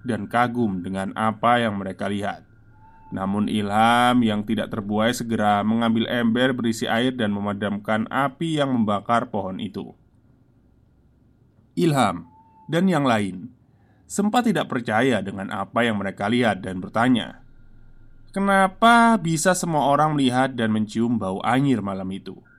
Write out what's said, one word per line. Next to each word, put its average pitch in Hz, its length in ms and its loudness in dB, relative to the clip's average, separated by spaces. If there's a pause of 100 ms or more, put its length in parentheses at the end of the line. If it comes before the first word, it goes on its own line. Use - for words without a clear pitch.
dan 104 240 -4
kagum 120 560 0
dengan 95 320 -6
apa 117 480 2
yang 104 160 -2
mereka 98 320 -6
lihat. 101 320 -6 (720)
Namun 98 320 -2
Ilham 113 720 2
yang 104 240 0
tidak 107 240 -4
terbuai 107 480 -2
segera 104 480 0
mengambil 113 480 0
ember 123 400 2
berisi 117 400 -2
air 123 240 0
dan 110 160 -2
memadamkan 101 800 -2
api 143 480 -2
yang 135 160 0
membakar 113 560 0
pohon 95 320 -6
itu. 98 320 -12 (1800)
Ilham 131 480 2 (480)
dan 170 160 2
yang 160 160 2
lain 101 480 -2 (560)
sempat 214 400 0
tidak 170 240 -2
percaya 123 480 0
dengan 98 320 -8
apa 104 320 -2
yang 110 160 0
mereka 98 320 -4
lihat 113 320 0
dan 92 160 -8
bertanya, 107 640 -2 (880)
"Kenapa 196 880 4
bisa 165 320 2
semua 160 400 2
orang 151 240 4
melihat 131 400 2
dan 117 160 0
mencium 110 480 0
bau 95 240 -4
anyir 127 400 2
malam 95 320 -6
itu?" 95 240 -14 (200)